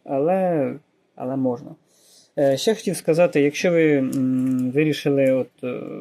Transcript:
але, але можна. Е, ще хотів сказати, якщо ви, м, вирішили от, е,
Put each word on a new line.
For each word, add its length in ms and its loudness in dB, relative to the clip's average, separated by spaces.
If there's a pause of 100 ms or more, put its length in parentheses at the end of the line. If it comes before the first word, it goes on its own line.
але, 680 0 (400)
але 220 -8
можна. 380 -4 (640)
Е, 180 2
ще 180 0
хотів 220 -6
сказати, 440 2
якщо 300 0
ви, 260 4
м, 800 0
вирішили 580 2
от, 320 -4
е, 160 -8 (200)